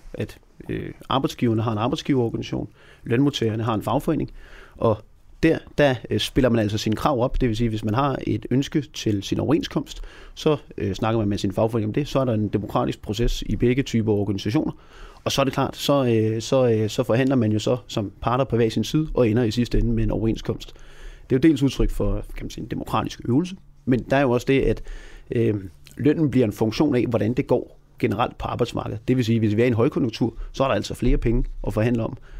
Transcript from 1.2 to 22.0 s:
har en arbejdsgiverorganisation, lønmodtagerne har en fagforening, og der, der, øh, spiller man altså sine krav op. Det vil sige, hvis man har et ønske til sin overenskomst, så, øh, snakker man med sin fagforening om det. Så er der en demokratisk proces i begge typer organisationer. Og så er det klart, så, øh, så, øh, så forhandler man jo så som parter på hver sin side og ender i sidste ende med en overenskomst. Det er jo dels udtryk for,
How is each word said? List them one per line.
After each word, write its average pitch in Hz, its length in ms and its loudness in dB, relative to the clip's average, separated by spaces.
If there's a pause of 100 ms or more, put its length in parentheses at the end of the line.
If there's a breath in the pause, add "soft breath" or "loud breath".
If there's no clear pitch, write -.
har 113 100 0
en 107 60 -2
arbejdsgiverorganisation, 120 920 -2 (360 soft breath)
lønmodtagerne 117 600 0
har 113 100 0
en 101 80 0
fagforening, 131 480 -2 (480 loud breath)
og 110 200 2 (460)
der, 160 140 4 (200)
der, 139 180 4 (140)
øh, 107 100 0
spiller 127 300 2
man 117 100 4
altså 104 180 0
sine 110 180 0
krav 131 280 0
op. - 180 0
Det 127 80 2
vil 107 80 -2
sige, 117 120 0
hvis 107 160 -4
man 104 80 0
har 135 240 0 (100)
et 107 240 -2
ønske 139 300 0 (120)
til 101 300 -2
sin - 160 -2
overenskomst, - 600 -2 (320 loud breath)
så, 156 240 0 (200)
øh, 95 180 -2
snakker 113 240 0
man 101 100 0
med 101 80 -2
sin 98 140 -2
fagforening 110 380 0
om - 40 -6
det. 143 140 -2
Så 139 120 0
er 131 60 2
der 120 80 0
en 107 140 0
demokratisk 117 540 -2
proces 110 440 0
i - 100 -2
begge 123 280 2
typer 110 300 0
organisationer. 101 580 0 (520 loud breath)
Og - 80 -2
så 139 100 0
er - 20 4
det 131 100 -2
klart, - 240 -2
så, 143 280 2
øh, 110 360 2
så, 127 280 2
øh, 110 200 2
så 131 140 -2
forhandler 131 320 2
man 110 160 4
jo 107 80 2
så 123 180 0 (100)
som 104 240 -4 (100)
parter 123 220 0
på 123 120 -2
hver 113 140 4
sin 113 140 0
side 156 300 0
og 123 160 4
ender 117 140 2
i 110 80 2
sidste 117 280 2
ende 117 120 2
med 117 120 2
en 104 80 0
overenskomst. 110 640 -2 (560 loud breath)
Det 120 60 2
er 131 80 4
jo 165 60 8
dels 139 140 4
udtryk 120 260 2
for, 101 240 0 (220)